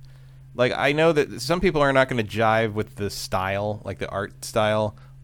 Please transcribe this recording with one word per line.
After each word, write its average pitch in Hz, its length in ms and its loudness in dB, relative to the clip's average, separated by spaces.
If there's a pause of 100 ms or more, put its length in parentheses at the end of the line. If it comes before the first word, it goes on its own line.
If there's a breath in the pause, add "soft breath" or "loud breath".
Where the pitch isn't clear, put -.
(540 loud breath)
like, 120 220 2
I 139 160 2
know 160 200 4
that 143 280 0
some 160 200 -2
people 165 200 2
are 139 120 4
not 135 160 4
gonna 123 140 -2
jive 110 520 2
with 107 220 -6
the 98 140 -4
style, 101 760 -4
like, 98 140 -8
the - 100 -6
art - 360 -8
style. 107 500 0 (280 loud breath)